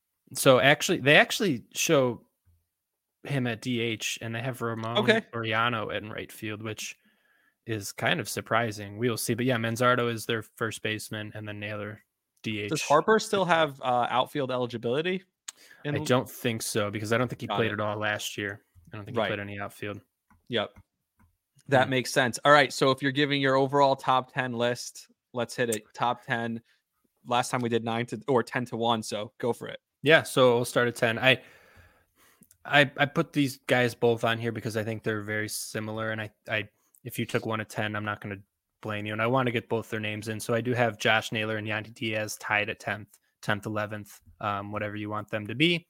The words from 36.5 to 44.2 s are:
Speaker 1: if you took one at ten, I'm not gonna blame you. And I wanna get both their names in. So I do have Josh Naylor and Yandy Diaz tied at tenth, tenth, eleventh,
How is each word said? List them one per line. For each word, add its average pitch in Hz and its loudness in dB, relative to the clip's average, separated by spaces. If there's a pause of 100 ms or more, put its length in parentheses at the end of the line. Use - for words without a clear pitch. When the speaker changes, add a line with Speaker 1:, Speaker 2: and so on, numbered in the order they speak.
Speaker 1:
if 123 -8
you 117 -2
took 117 -2
one 110 -2
at 107 -8
ten, 107 -4
I'm 104 -6
not 104 -4
gonna 101 -10 (400)
blame 104 -6
you. 107 -6
And 107 -4
I 113 2
wanna 123 2
get 117 -4
both 113 -4
their 110 -4
names 107 -6
in. 107 -6
So 120 -4
I 117 0
do 120 -2
have 113 2
Josh 110 2
Naylor 110 -2
and 107 -6
Yandy 107 -6
Diaz 107 -4
tied 104 0
at 95 -8
tenth, - -8 (220)
tenth, 104 -2
eleventh, 107 -6 (180)